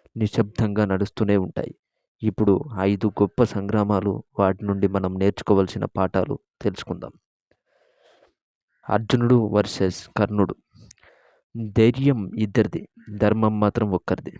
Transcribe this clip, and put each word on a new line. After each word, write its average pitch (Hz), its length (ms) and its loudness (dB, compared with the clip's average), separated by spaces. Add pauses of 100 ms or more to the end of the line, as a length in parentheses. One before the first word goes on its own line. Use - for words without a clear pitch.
(160)
నిశ్శబ్దంగా 107 680 0
నడుస్తూనే 98 520 0
ఉంటాయి. - 380 -4 (480)
ఇప్పుడు 107 300 2 (280)
ఐదు 101 280 0
గొప్ప 101 360 0
సంగ్రామాలు, 101 680 0 (260)
వాటి 95 260 2
నుండి 101 240 0
మనం 95 300 -2
నేర్చుకోవాల్సిన 98 680 0
పాఠాలు 95 500 -2 (260)
తెలుసుకుందాం. - 520 -8 (1700)
అర్జునుడు 120 500 2 (180)
వర్సెస్ 101 440 0 (180)
కర్ణుడు. 104 380 0 (1200)
ధైర్యం 123 440 4 (140)
ఇద్దరిది, 110 480 0 (360)
ధర్మం 107 420 2
మాత్రం 104 320 2
ఒక్కరిది. - 480 -4